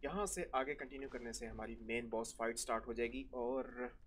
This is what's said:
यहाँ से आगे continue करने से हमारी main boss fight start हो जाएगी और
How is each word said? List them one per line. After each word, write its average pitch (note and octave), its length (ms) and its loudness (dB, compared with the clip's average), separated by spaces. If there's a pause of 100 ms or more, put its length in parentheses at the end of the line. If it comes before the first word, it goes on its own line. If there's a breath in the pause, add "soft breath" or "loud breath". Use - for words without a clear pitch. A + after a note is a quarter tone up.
यहाँ F#3+ 220 2
से F3+ 280 -2
आगे C3+ 200 4
continue C3+ 340 -6
करने A#2+ 240 -6
से A2+ 140 -4
हमारी A2 360 -4
main A#2 260 2
boss A2+ 300 2
fight A#2 200 4
start A2+ 280 2
हो A#2+ 80 -2
जाएगी A#2+ 400 0
और B2 580 0 (140)